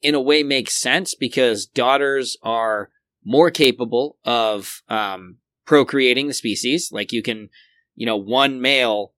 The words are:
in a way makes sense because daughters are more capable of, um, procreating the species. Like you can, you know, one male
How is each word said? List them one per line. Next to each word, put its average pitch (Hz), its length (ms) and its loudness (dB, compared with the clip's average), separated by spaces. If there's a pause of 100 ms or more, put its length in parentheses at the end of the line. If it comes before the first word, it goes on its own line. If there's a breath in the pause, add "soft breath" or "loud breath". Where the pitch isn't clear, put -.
in 147 140 2
a 139 60 0
way 147 200 4
makes 139 340 -2
sense 165 380 -2
because 123 540 -2
daughters 135 720 -2
are 110 480 -4 (340)
more 147 280 4
capable 127 760 0
of, 110 640 -2
um, 95 480 -6 (300)
procreating 135 600 4
the 139 60 -6
species. 123 580 -4
Like 101 200 -6
you 117 100 -2
can, 110 280 -8 (460 soft breath)
you 113 120 -6
know, 110 100 -2
one 127 420 0
male 123 580 0